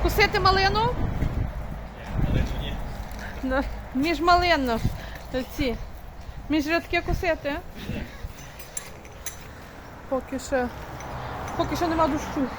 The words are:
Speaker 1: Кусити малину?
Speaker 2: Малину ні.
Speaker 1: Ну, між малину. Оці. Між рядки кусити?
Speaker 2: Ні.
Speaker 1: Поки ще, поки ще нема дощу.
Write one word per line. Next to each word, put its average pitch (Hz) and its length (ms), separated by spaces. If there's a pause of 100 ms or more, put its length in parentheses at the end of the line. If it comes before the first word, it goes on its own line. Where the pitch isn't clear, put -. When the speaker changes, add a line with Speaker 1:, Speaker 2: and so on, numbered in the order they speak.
Speaker 1:
Кусити 403 360
малину? 392 560 (1300)
Speaker 2:
Малину - 200 (140)
ні. - 140 (680)
Speaker 1:
Ну, 262 200 (320)
між 285 240
малину. 330 600 (540)
Оці. - 420 (720)
Між 294 180
рядки 339 340
кусити? 320 540 (340)
Speaker 2:
Ні. - 120 (2000)
Speaker 1:
Поки 262 300
ще, 247 280 (920)
поки 339 180
ще 349 120
нема 320 200
дощу. 285 400 (120)